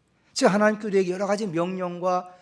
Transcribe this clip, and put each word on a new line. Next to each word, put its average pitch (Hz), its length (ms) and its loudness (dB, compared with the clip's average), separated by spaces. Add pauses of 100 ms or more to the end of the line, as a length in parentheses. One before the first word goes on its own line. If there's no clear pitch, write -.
(340)
즉, 262 140 4
하나님께 214 400 2
우리에게 190 240 2
여러 190 160 -4
가지 208 200 -2
명령과 180 960 -4